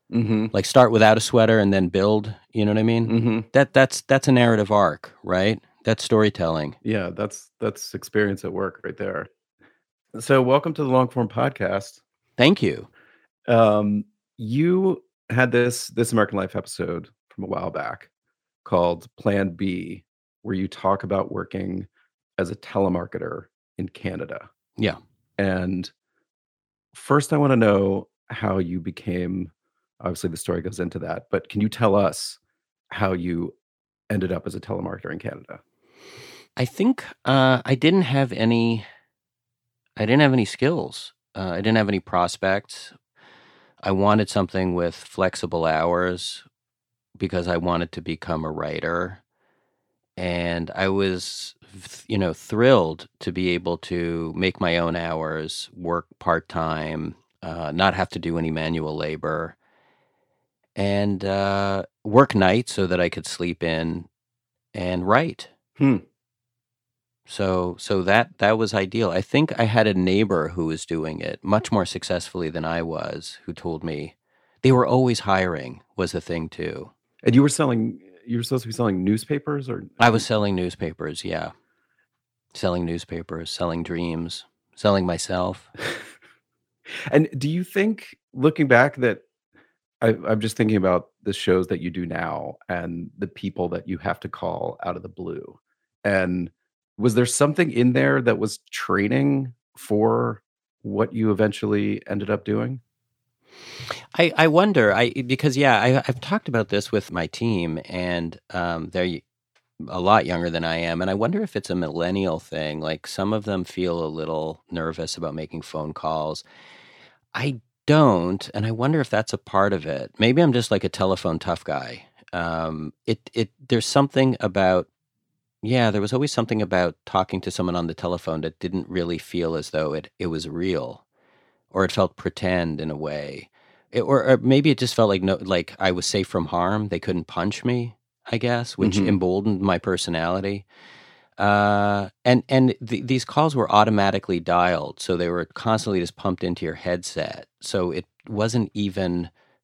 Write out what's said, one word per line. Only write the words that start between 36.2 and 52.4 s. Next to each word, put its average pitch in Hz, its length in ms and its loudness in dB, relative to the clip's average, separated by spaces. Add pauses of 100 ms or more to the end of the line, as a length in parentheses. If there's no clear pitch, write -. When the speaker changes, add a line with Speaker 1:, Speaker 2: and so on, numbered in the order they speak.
Speaker 2:
I 127 60 0
think, 226 400 0 (220)
uh, 131 400 6
I 135 80 2
didn't 165 280 4
have 135 300 0
any, 113 540 2 (1120)
I 107 100 0
didn't 131 160 6
have 139 100 6
any 120 140 4
skills. - 680 -4 (220)
Uh, 95 180 -6
I 85 40 -4
didn't 110 200 2
have 104 120 4
any 98 120 0
prospects. - 960 -2 (880)
I 98 100 0
wanted 101 380 4
something 92 440 0
with 87 200 -2
flexible 87 720 -2
hours 87 800 0 (720)
because 90 300 -2
I 87 120 0
wanted 85 340 -2
to - 80 -10
become 80 440 -6
a 78 60 -6
writer. 80 720 -6 (960)
And 87 580 -4
I 95 140 -2
was, 95 640 -4 (180)
th-, - 360 -20
you 110 80 -2
know, 92 160 0
thrilled 104 720 2 (140)